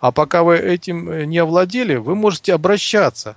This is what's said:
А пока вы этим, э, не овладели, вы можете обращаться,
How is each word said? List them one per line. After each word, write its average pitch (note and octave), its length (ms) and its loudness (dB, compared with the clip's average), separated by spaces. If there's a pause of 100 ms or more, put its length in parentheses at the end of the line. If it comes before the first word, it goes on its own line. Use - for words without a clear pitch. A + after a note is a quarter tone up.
А B2 100 2
пока D3+ 320 2
вы E3+ 140 4
этим, E3+ 520 -4
э, D#3+ 160 -6
не D#3+ 140 -4
овладели, F3+ 560 0
вы B2 200 -4
можете G3+ 380 0
обращаться, E3+ 840 0